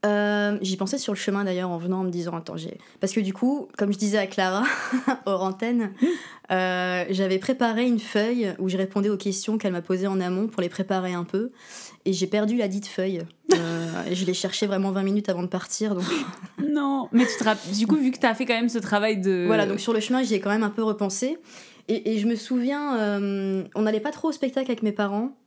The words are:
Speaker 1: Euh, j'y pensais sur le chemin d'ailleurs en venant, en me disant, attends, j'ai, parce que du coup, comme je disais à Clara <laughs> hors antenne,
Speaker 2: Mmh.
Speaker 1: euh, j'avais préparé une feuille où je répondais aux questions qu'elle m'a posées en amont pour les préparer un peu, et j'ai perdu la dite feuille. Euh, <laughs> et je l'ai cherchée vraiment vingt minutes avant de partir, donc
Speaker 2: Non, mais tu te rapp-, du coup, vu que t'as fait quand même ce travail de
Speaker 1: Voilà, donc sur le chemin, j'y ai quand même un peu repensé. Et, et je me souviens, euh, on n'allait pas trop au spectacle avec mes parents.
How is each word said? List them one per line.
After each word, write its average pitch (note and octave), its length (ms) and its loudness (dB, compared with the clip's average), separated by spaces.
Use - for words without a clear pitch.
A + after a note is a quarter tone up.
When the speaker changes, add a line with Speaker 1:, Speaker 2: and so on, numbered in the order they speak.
Speaker 1:
Euh, G#3 560 2
j'y F#3+ 160 -2
pensais G3 220 -2
sur B3 140 -4
le G3 60 -4
chemin G3 240 0
d'ailleurs F#3 280 -2
en E3+ 80 -4
venant, F#3 220 -2
en F#3 40 0
me F#3 60 0
disant, E3+ 260 -4
attends, E3 200 -8
j'ai, D#3+ 220 -8
parce G3 120 0
que - 60 2
du G3 140 0
coup, C4 340 0
comme G#3 160 2
je F#3+ 60 0
disais G#3 200 2
à G3 80 0
Clara F#3+ 360 0
<laughs> B3+ 300 0
hors F#3+ 160 0
antenne, G#3+ 480 0
Speaker 2:
Mmh. - 520 0
Speaker 1:
euh, F3+ 580 0
j'avais F#3+ 280 2
préparé A#3+ 500 2
une A#3+ 100 4
feuille G#3+ 640 0
où F#3 80 0
je F#3 80 0
répondais F#3+ 320 2
aux G#3 80 2
questions G3+ 420 -2
qu'elle G#3 140 0
m'a F3 100 -2
posées F#3 240 -2
en F#3+ 140 0
amont F#3 260 0
pour G#3+ 160 -4
les F3 60 0
préparer F#3 440 -2
un F3 120 -2
peu, G#3+ 260 -2
et F#3+ 80 2
j'ai F3+ 120 0
perdu G#3+ 300 2
la G#3+ 120 2
dite G3+ 180 -4
feuille. F#3 340 -2
Euh, E3 520 0
<laughs> - 60 -4
et F3+ 40 0
je F#3 100 0
l'ai F3+ 80 2
cherchée F#3+ 340 0
vraiment G3 260 2
vingt F#3+ 100 0
minutes G3+ 260 0
avant F3+ 140 0
de F3+ 60 -4
partir, G#3 460 -2
donc F3+ 100 -2
Speaker 2:
Non, C#4 460 0
mais A#3+ 140 6
tu - 120 -2
te A#3 60 0
rapp-, A3 280 0
du G#3+ 140 2
coup, D#4 100 6
vu C4 160 4
que - 60 -6
t'as A3+ 160 2
fait A#3+ 120 -2
quand A#3 80 2
même A3+ 160 2
ce A#3 80 0
travail G#3 420 2
de F#3 260 2
Speaker 1:
Voilà, G#3 200 4
donc G3+ 140 -2
sur A#3 120 0
le A3 80 2
chemin, B3+ 220 2
j'y A3 120 2
ai F#3+ 60 2
quand G3+ 100 -2
même G#3+ 120 2
un G#3 80 2
peu A3 120 -2
repensé. G#3+ 540 0
Et, A3 260 0
et G#3+ 40 2
je G#3 80 2
me A#3 80 4
souviens, C4 640 0
euh, G3 680 0
on G#3+ 80 0
n'allait G#3+ 180 2
pas C#4+ 100 -4
trop D#4+ 180 -4
au D4+ 40 0
spectacle C4 380 -2
avec A3+ 120 -2
mes G#3 100 0
parents. G#3 440 -2